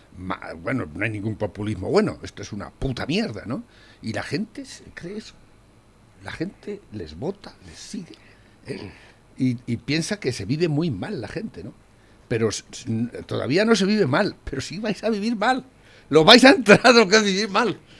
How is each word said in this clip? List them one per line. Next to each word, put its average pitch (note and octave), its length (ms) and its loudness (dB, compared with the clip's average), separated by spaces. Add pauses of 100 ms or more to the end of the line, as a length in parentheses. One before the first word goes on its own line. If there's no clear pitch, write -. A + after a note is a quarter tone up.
(180)
ma-, F2+ 440 -10
bueno, A2 320 -4
no F2+ 100 -6
hay A2+ 60 -2
ningún G#2+ 260 -6
populismo G2+ 540 -6
bueno, D#3 340 0
esto - 200 -16
es - 100 -14
una F#2 160 -12
puta - 360 -8
mierda, C#3 400 -4
¿no? C#3+ 180 -8 (380)
Y A2+ 120 -8
la G2+ 100 -6
gente A3 420 -8
se - 180 -20 (100)
cree F#3+ 240 -14
eso. - 160 -16 (920)
La - 80 -12
gente G3+ 500 -12 (120)
les D#2 240 -12
vota, E3+ 360 -10 (120)
les D#2+ 120 -20
sigue, - 380 -16 (520)
¿eh? G#2+ 240 -12 (460)
Y, B2+ 280 0
y A#2 120 -4
piensa D#3+ 400 -4
que C3+ 140 -4
se G2+ 140 -10
vive D3+ 240 -2
muy D#3 220 -2
mal C#3 280 -8
la G2 80 -10
gente, - 360 -12
¿no? - 100 -16 (560)
Pero A2+ 200 0
s-, - 220 -6
s-, - 140 -16 (400)
todavía A#2 400 0
no A3+ 100 4
se F#3+ 100 0
vive G#3 220 2
mal, E3+ 280 0 (100)
pero C3+ 160 -8
sí D#3 180 -12
vais A3 240 -6
a G#3+ 60 -2
vivir A3+ 260 -2
mal. A3+ 300 -2 (440)
Lo D#3 140 6
vais A#3+ 220 10
a C4+ 60 12
entrar G#3+ 320 6
a B3+ 80 10
lo A#3 160 6
que G3+ 100 6
es G#3+ 60 4
vivir G3+ 260 0
mal. G#3 280 0 (220)